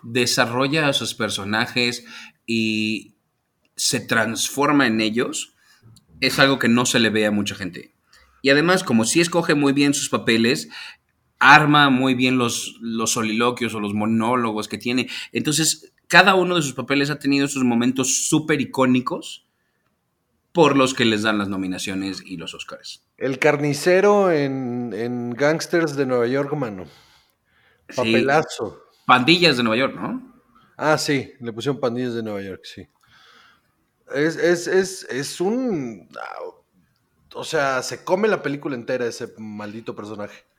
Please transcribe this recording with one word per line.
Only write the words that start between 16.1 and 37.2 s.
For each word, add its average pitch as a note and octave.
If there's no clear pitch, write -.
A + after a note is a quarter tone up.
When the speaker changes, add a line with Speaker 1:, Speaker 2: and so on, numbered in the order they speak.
Speaker 1:
uno F3+
de E3+
sus C#3
papeles C#3
ha D3
tenido C#3
sus C3+
momentos B2
súper D3+
icónicos B2+
por C#3+
los C3
que B2+
les G#2+
dan G#2+
las G2
nominaciones F#2+
y F#2
los D#2+
Óscares. -
Speaker 2:
El C3
carnicero F3+
en, C3
en A#2+
Gangsters D3+
de C#3
Nueva B2
York, C3+
mano. G#2+
Speaker 1:
Sí. -
Speaker 2:
Papelazo. B2
Speaker 1:
Pandillas C#3+
de B2
Nueva A2+
York, C3
¿no? -
Speaker 2:
Ah, D3+
sí, C3+
le A#2
pusieron A#2
Pandillas B2
de A#2
Nueva G#2
York, F#2+
sí. -
Es, D3+
es, E3+
es, F#3
es C#3
un, F3